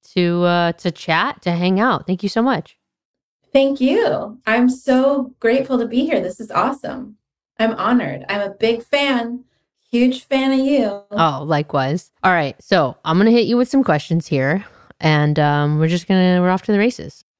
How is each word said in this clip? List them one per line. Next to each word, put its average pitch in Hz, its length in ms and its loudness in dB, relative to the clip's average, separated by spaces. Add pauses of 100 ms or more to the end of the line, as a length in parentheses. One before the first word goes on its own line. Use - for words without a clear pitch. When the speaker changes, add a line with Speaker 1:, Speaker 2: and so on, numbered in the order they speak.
(140)
Speaker 1:
to, 175 300 0
uh, 175 280 2
to 170 200 -6
chat, 175 500 -4
to 180 80 -2
hang 180 300 0
out. 226 260 0
Thank 180 160 -4
you 202 60 -2
so 226 120 -2
much. 233 380 -2 (720)
Speaker 2:
Thank 269 280 2
you. 262 680 -2
I'm 240 240 2
so 262 680 0
grateful 254 360 0
to 233 120 -2
be 262 180 -2
here. 302 140 -2
This - 180 -8
is 214 140 -14
awesome. 254 640 -6 (420)
I'm 220 160 0
honored. 196 540 -2
I'm 202 120 -4
a 196 140 -6
big 233 300 -2
fan, 254 580 -2 (480)
huge 247 320 2
fan 269 300 0
of 262 120 2
you. 220 460 0
Speaker 1:
Oh, 160 340 0
likewise. 147 680 -2 (100)
All 185 80 4
right, 156 320 0
so 156 420 0
I'm 170 140 0
gonna 220 140 4
hit 233 160 2
you 240 80 0
with 240 120 0
some 269 140 2
questions 165 460 0
here, 147 360 0 (360)
and, 151 400 2
um, 147 400 0
we're 160 80 2
just 170 180 -2
gonna, 180 340 2
we're 180 100 2
off 185 120 -2
to 220 100 -2
the 202 60 2
races. - 460 -4 (160)